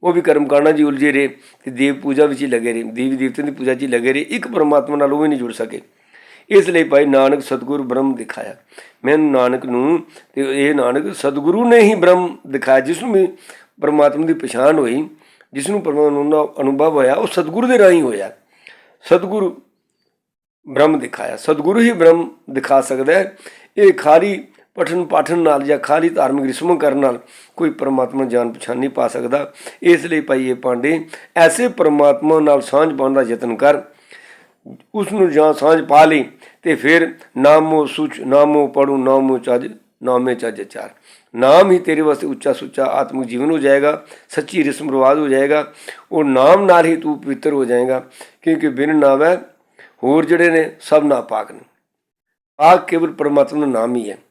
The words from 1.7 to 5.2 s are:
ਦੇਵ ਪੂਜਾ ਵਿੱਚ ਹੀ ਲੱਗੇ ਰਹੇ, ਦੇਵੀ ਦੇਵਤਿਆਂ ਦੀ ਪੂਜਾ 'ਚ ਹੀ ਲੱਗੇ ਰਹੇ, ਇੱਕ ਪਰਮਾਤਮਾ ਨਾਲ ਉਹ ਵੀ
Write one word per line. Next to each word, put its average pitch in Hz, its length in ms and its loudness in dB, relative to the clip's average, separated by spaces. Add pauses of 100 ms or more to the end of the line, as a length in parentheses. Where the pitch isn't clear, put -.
ਦੇਵ 135 240 -2
ਪੂਜਾ 139 300 0
ਵਿੱਚ 139 160 -4
ਹੀ 143 60 -6
ਲੱਗੇ 117 260 -2
ਰਹੇ, 113 100 -6
ਦੇਵੀ 123 320 -6
ਦੇਵਤਿਆਂ 135 320 -4
ਦੀ 143 60 -8
ਪੂਜਾ 131 200 -4
'ਚ 127 80 -6
ਹੀ 143 60 -6
ਲੱਗੇ 123 260 0
ਰਹੇ, 143 80 -2
ਇੱਕ - 260 -8
ਪਰਮਾਤਮਾ 147 500 0
ਨਾਲ 143 160 0
ਉਹ 147 60 -2
ਵੀ 156 80 0